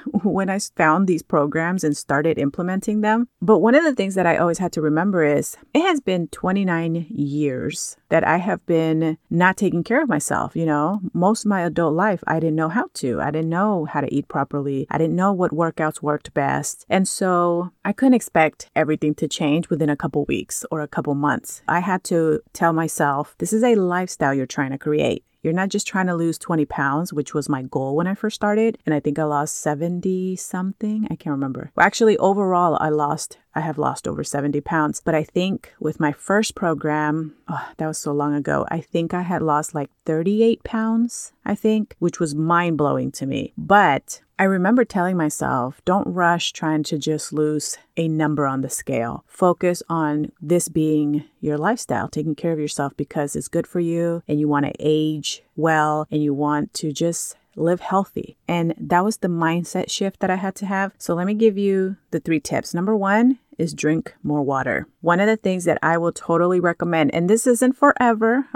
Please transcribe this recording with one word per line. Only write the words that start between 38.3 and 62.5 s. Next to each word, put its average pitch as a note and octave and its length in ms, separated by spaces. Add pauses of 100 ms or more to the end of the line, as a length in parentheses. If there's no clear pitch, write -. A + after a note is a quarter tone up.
ago, C#3+ 360
I E3+ 120
think E3 320
I F3+ 80
had F3 200
lost, D#3 320
like, C#3+ 160 (160)
thirty-eight G#3 580
pounds, A3+ 680 (140)
I G#3 100
think, A3 440
which E3 200
was D3+ 160
mind-blowing D3+ 800
to - 120
me. B2 320
But D#3 640 (180)
I F#3+ 40
remember G3 420
telling F#3 320
myself, C3 640
"Don't F#3 300
rush F3 400
trying D#3 300
to D#3 160
just D3+ 340
lose D3+ 460 (160)
a E3 120
number D#3 380
on C3+ 160
the C3+ 80
scale. A#2 560
Focus F3 640
on D3+ 500
this E3+ 300
being D3+ 540 (180)
your D3+ 160
lifestyle, D3+ 500
taking D3+ 280
care E3+ 180
of D#3 60
yourself D3 360
because C#3+ 400
it's D3 120
good E3 180
for - 140
you E3+ 480
and D3 120
you D3+ 80
want D3 200
to - 120
age D#3 640 (120)
well D#3 560
and D3+ 100
you D3 140
want D3 400
to D#3 160
just E3 440 (200)
live E3+ 240
healthy." - 580 (100)
And E3+ 300
that F3 260
was A3 140
the F#3+ 100
mindset E3+ 640
shift G3 300
that F#3+ 100
I F#3 60
had F#3+ 220
to G3 100
have. G3 320
So E3+ 160
let F3+ 100
me G3+ 80
give G#3+ 240
you G3 400 (140)
the E3 80
three D#3+ 200
tips. - 360